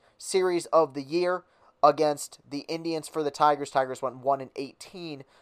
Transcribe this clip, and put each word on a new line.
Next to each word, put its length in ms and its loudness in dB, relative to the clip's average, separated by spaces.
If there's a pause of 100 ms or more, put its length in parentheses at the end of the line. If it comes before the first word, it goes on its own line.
(160)
series 500 0
of 280 4
the 80 -8
year 400 -2 (400)
against 560 2 (100)
the 120 -8
Indians 460 -6
for 160 -4
the 80 0
Tigers. 380 2
Tigers 320 -2
went 160 -6
one 240 0
and 160 -12
eighteen 680 -12 (180)